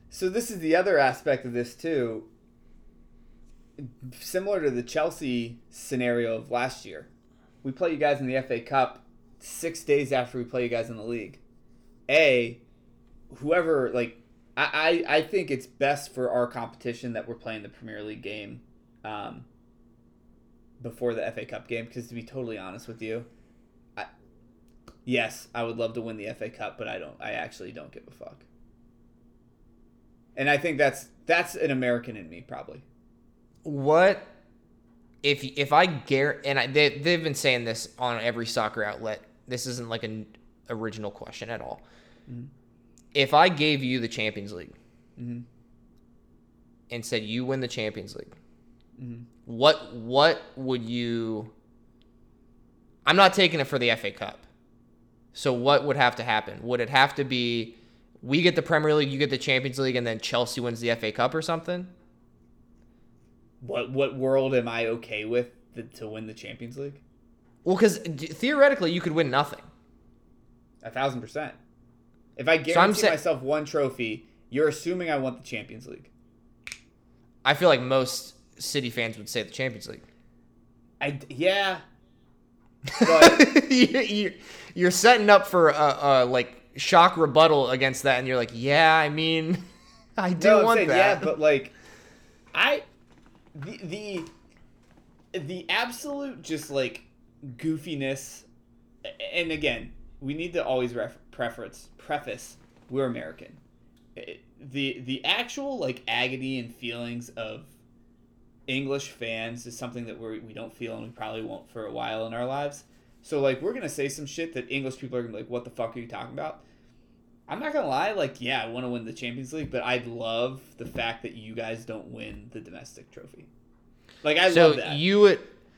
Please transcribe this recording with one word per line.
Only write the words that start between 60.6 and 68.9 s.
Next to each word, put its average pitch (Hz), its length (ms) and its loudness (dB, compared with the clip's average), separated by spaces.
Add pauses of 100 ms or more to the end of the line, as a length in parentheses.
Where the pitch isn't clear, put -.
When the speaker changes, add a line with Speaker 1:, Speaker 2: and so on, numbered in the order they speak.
Speaker 2:
wins 120 200 -4
the 117 100 0
F 117 120 -2
A 110 80 -2
Cup 131 220 0
or 160 80 -2
something? 175 460 -4 (1700)
Speaker 1:
What, 123 300 -6
what 135 240 2
world 135 380 2
am 120 140 2
I 117 200 -2
okay 113 380 -6
with 120 220 0 (260)
the, 117 100 -12
to 113 240 -16
win 110 200 -10
the 110 60 -14
Champions 117 440 -14
League? 143 220 -12 (640)
Speaker 2:
Well, 185 140 2
'cause 196 220 6
d-, 160 280 -8
theoretically, 277 640 4